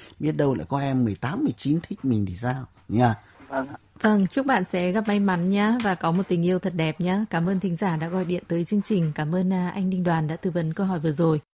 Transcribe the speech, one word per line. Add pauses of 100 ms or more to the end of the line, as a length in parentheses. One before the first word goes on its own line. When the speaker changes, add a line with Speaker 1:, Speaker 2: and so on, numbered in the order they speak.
(200)
Speaker 1:
biết
đâu
lại
có
em
mười
tám,
mười
chín (100)
thích
mình
thì
sao (240)
nhá. (340)
Speaker 2:
Vâng
ạ. (260)
Speaker 3:
Vâng,
chúc
bạn
sẽ
gặp
may
mắn
nhá
và
có
một
tình
yêu
thật
đẹp
nhá.
Cảm
ơn
thính
giả
đã
gọi
điện
tới
chương
trình.
Cảm
ơn,
à,
anh
Đinh
Đoàn
đã
tư
vấn
câu
hỏi
vừa
rồi. (140)